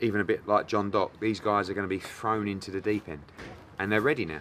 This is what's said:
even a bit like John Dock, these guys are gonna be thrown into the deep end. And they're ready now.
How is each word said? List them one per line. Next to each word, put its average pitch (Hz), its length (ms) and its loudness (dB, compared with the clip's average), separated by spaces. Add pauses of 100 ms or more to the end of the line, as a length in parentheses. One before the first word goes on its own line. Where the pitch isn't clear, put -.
even 104 180 2
a 101 40 2
bit 95 240 0
like 104 200 2
John 101 220 0
Dock, 98 300 0
these 107 200 0
guys 104 300 2
are 98 60 -4
gonna 98 120 -2
be 95 120 -2
thrown 110 480 -2
into 98 240 -6
the 95 100 -2
deep 104 260 0
end. 76 140 -10 (560)
And 98 140 0
they're 107 100 6
ready 120 240 2
now. 78 160 -6